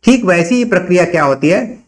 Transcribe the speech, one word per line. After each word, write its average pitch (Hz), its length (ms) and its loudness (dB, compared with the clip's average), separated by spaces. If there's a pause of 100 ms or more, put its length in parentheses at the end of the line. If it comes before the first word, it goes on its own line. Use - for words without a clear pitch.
ठीक 233 220 2
वैसी 175 300 0
ही 247 100 0
प्रक्रिया 180 400 0
क्या 165 180 -2
होती 139 260 0
है, 220 380 -2